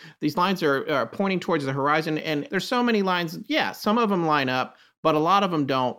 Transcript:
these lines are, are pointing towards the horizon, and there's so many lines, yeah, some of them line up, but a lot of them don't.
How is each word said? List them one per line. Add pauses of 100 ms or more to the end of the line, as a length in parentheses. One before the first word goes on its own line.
(220)
these
lines
are,
are
pointing
towards
the
horizon,
and
there's
so
many
lines, (100)
yeah,
some
of
them
line
up, (240)
but
a
lot
of
them
don't.